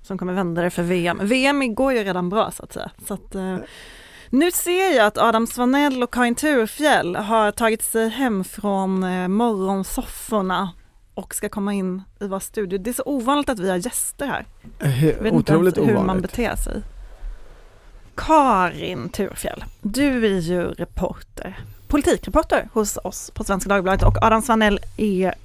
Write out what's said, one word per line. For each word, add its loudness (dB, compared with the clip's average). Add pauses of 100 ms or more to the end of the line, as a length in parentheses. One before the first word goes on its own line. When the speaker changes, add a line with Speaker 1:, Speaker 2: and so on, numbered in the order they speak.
Speaker 1:
Som -10
kommer -4
vända 0
det 2
för -2
V 0
M. -2
V 2
M 2
går 2
ju 0
redan -2
bra, 0
så -14
att -18
säga. -10 (160)
Så -6
att, -12
eh, -6 (720)
nu 4
ser 2
jag 6
att -2
Adam 2
Svanell 2
och -6
Karin 2
Turfjell 2
har 2
tagit 0
sig -2
hem -2
från, -2
eh, -2
morgonsofforna -2 (420)
och -12
ska -6
komma -4
in -4 (200)
i -6
vår -4
studio. -6
Det -6
är -6
så -6
ovanligt 0
att -2
vi 0
har 0
gäster -6
här. -6 (340)
Speaker 2:
Eh, 0
he-, 4
Speaker 1:
Jag -6
vet 2
inte 4
Speaker 2:
otroligt 4
Speaker 1:
ens 4
hur 6
man 2
Speaker 2:
ovanligt. -2
Speaker 1:
beter -2
sig. -4 (1300)
Karin 2
Turfjell, -6 (180)
du 0 (100)
är 0
ju 0
reporter, -8 (280)
politikreporter 2
hos 0
oss -10
på -8
Svenska -2
Dagbladet 2
och 6
Adam 6
Svanell 4 (180)
är 2 (120)